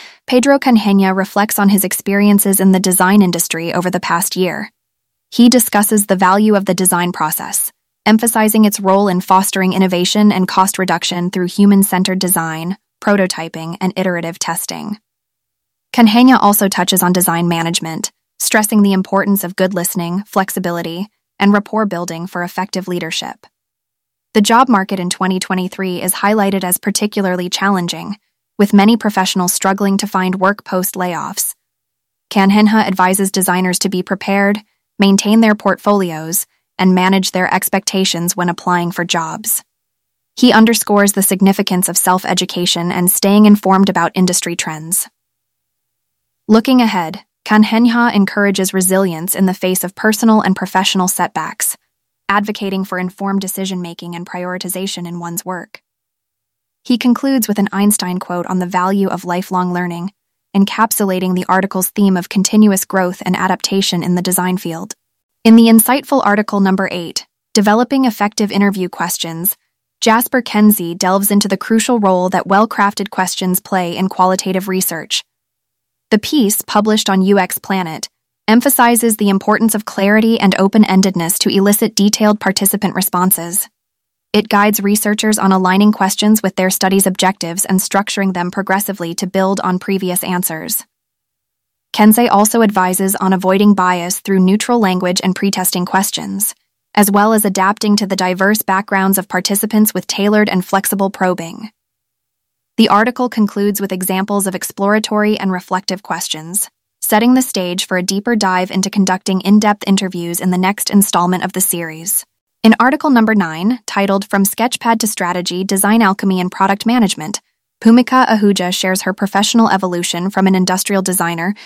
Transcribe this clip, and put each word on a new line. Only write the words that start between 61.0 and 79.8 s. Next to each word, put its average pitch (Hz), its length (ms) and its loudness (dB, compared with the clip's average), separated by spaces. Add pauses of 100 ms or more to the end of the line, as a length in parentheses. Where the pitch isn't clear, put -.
the 180 140 -2
article's 185 420 0
theme 190 280 2
of 175 120 -6
continuous 202 560 2
growth 185 400 -2
and 180 120 0
adaptation 185 640 -2
in 175 120 0
the 185 60 0
design 180 360 -2
field. 170 360 -10 (500)
In 226 120 8
the 226 120 8
insightful 247 580 2
article 208 340 0
number 190 320 0
eight, - 340 -8 (280)
Developing 233 520 2
Effective 208 460 -2
Interview 196 380 0
Questions, 170 640 -6 (460)
Jasper 226 400 2
Kenzie 208 540 2
delves 190 360 0
into 202 160 2
the 190 100 -2
crucial 226 420 0
role 185 300 2
that 190 180 -2
well-crafted 202 640 0
questions 185 500 -4
play 175 360 -4
in 190 140 -2
qualitative 185 580 -2
research. 185 560 -6 (880)
The 214 80 4
piece, 220 420 0
published 214 480 0
on 190 120 2
U 196 180 4
X 180 180 -4
Planet, 180 520 -8 (360)
emphasizes 233 680 2
the 202 140 0
importance 208 440 2
of 208 120 -6